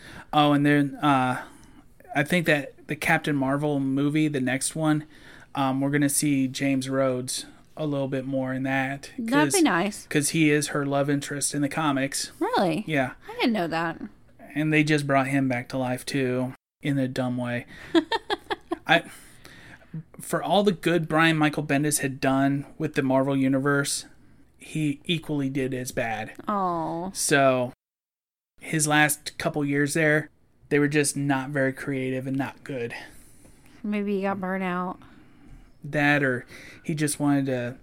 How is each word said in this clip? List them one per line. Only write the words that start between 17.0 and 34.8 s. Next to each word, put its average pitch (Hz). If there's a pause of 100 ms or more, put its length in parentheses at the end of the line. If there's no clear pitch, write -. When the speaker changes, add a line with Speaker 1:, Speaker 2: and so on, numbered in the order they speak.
Speaker 1:
dumb 127
way. 120 (280)
Speaker 2:
<laughs> -
Speaker 1:
I, 170 (1160)
for -
all 196
the 202
good 165
Brian 160
Michael 151
Bendis 147
had 139
done 139 (120)
with 156
the 147
Marvel 135
Universe, 139 (520)
he 151
equally 151
did 131
as 127
bad. 110 (160)
Speaker 2:
Aw. 175
Speaker 1:
So, 131 (880)
his 151
last 147
couple 156
years 143
there, 151 (400)
they 143
were 147
just 143
not 139
very 135
creative 131
and 135
not 131
good. - (920)
Speaker 2:
Maybe 208
he 190
got 196
burnt 190
out. 180 (840)